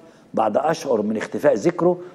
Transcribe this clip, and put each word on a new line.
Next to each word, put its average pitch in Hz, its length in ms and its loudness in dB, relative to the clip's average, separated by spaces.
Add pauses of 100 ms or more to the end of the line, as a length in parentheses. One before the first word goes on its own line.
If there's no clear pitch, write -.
(340)
بعد 110 240 0
أشهر 139 440 0
من 110 160 -2
اختفاء 135 360 0
ذكره 170 460 0 (160)